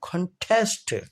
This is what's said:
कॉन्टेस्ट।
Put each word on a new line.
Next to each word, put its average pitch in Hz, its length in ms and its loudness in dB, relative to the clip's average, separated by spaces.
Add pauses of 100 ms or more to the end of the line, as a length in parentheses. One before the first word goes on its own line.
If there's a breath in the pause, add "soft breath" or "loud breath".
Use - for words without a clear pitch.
कॉन्टेस्ट। 196 920 0 (160)